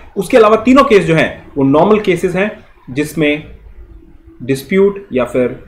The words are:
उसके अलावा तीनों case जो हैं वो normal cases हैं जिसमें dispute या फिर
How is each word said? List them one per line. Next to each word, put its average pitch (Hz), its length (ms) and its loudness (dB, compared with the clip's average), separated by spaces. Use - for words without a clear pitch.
उसके 202 200 0
अलावा 220 200 6
तीनों 262 260 4
case 202 220 2
जो 160 100 0
हैं 131 300 -4
वो 135 60 0
normal 170 380 2
cases 175 340 -2
हैं 202 140 -2
जिसमें 147 540 -4
dispute 190 680 -4
या 123 120 -2
फिर 127 420 -4